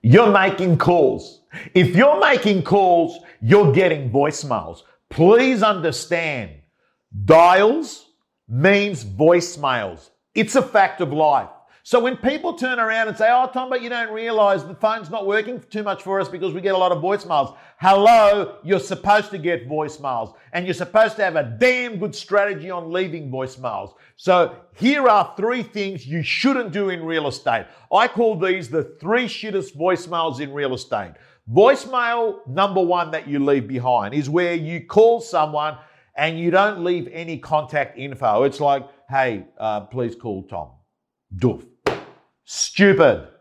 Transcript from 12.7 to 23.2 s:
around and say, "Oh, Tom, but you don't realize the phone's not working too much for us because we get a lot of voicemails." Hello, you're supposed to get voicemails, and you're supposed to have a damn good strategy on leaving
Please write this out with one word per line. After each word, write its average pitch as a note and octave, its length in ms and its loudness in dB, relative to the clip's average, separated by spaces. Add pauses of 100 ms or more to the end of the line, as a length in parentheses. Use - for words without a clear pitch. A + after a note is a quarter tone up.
around A3 280 0
and G#3+ 100 -8
say, A3 140 2
"Oh, B3+ 220 2
Tom, B3+ 160 -6
but B3 120 -4
you A#3+ 60 -12
don't A#3 240 -6
realize G#3+ 540 0
the F3+ 100 -16
phone's G#3+ 340 -4
not G3+ 160 -8
working A3 440 -2
too G#3+ 140 -8
much G3 200 -6
for G3 160 -4
us E3 80 -4
because E3+ 260 -8
we F3+ 60 -10
get F#3+ 160 -2
a - 20 0
lot F3+ 140 2
of D#3 100 -2
voicemails." F3 540 -2 (240)
Hello, G3+ 840 4
you're F3+ 160 -2
supposed G3+ 540 -2
to G3 60 -12
get D#3 320 -6
voicemails, C#3 680 -6 (160)
and F3 140 -6
you're F3+ 80 -4
supposed G#3+ 420 0
to G#3+ 80 -2
have E3+ 140 -2
a C#3+ 60 0
damn A#3+ 540 -2
good F3 160 -6
strategy G3 560 -2
on E3+ 220 -10
leaving E3 400 -6